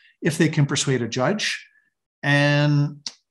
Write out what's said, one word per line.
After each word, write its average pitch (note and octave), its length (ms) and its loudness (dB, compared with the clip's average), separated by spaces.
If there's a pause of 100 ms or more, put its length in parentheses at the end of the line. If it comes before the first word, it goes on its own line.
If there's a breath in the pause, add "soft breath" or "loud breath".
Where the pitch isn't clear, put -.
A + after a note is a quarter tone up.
(200 soft breath)
if D#3 180 -2
they E3 100 4
can D3+ 180 0
persuade C3+ 360 -2
a A2+ 60 -4
judge. C#3 580 -4 (560)
And D3 880 2 (220)